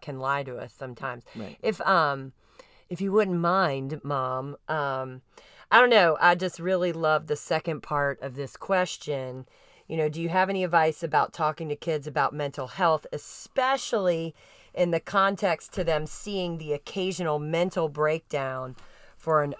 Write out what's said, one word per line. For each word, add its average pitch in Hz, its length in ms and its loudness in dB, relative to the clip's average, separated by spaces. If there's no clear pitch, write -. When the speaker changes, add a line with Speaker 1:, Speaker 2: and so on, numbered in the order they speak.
Speaker 1:
can 139 180 -10
lie 139 220 0
to 127 160 -8
us 123 160 -12
sometimes. 127 500 -10
Speaker 2:
Right. - 260 -10
Speaker 1:
If, 214 200 -2
um, 143 500 2
if 175 100 -6
you 190 120 -2
wouldn't 190 300 4
mind, 156 640 0
Mom, 135 540 -4
um, 131 540 -4
I 226 120 10
don't 247 80 8
know. 180 320 6
I 175 140 8
just 170 260 -4
really 175 320 0
love 156 340 2
the 151 80 0
second 160 460 -2
part 143 400 -2
of 131 160 -8
this 139 180 -8
question. 139 880 -2
You 160 80 -4
know, 156 100 2
do 156 140 -4
you 165 80 -2
have 185 200 4
any 190 140 0
advice 160 400 2
about 147 300 2
talking 156 340 -2
to 147 80 -4
kids 151 320 -4
about 139 260 0
mental 143 340 -6
health, 160 440 2
especially 180 1200 -2
in 175 180 2
the 165 100 2
context 196 720 0
to 185 100 -2
them 156 240 0
seeing 185 500 -6
the 156 140 -6
occasional 175 680 -2
mental 165 520 -2
breakdown 139 880 -4
for 156 260 2
an 143 160 -4